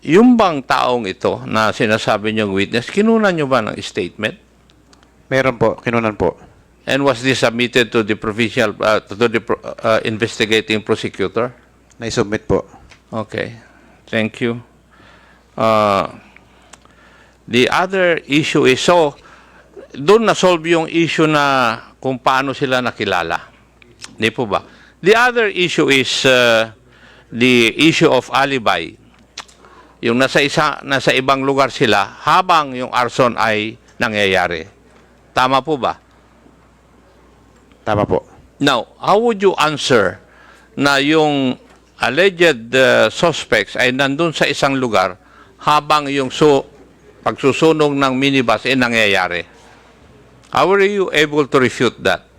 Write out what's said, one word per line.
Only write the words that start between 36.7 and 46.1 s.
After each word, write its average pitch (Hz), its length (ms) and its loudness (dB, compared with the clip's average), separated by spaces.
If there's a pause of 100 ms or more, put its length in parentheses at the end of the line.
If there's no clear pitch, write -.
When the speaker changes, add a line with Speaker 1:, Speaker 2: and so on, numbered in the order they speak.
Speaker 2:
Tama 104 240 -2
po. - 240 -4 (320)
Speaker 1:
Now, 135 400 -2
how 160 240 2
would 233 160 0
you 196 160 2
answer 127 640 0 (560)
na 139 240 0
yung 143 560 0 (400)
alleged, 143 800 0
uh, 120 320 4
suspects 120 640 -2
ay 123 160 0
nandun 139 480 -2
sa - 80 0
isang 139 320 -2
lugar 98 400 0 (480)
habang 147 480 0